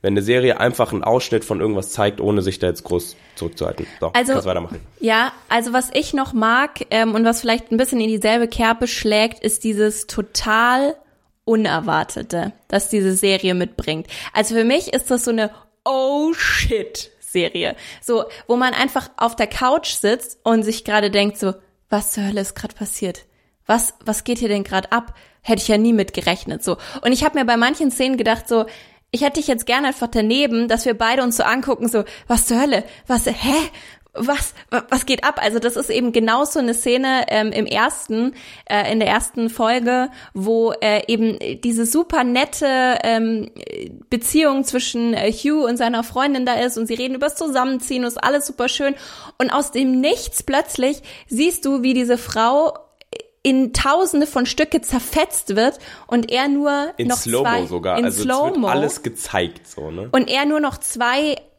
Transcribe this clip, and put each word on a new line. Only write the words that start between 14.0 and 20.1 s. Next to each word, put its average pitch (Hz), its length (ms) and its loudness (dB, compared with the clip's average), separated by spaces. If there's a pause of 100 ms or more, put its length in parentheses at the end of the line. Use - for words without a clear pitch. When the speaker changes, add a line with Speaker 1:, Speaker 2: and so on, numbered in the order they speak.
Speaker 2:
Also 214 220 0
für 226 80 4
mich 269 300 0
ist 262 180 -2
das 247 140 0
so 240 60 0
eine 220 200 0 (340)
Oh-shit-Serie. 262 1900 -2 (260)
So, 233 240 0 (220)
wo 226 80 4
man 254 180 2
einfach 262 440 -2
auf 233 180 0
der 214 120 0
Couch 269 460 0
sitzt - 500 -2